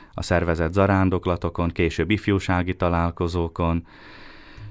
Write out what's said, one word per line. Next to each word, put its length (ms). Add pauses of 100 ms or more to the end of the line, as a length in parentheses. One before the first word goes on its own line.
(180)
a 40
szervezett 500
zarándoklatokon, 960
később 420
ifjúsági 640
találkozókon, 1120 (840)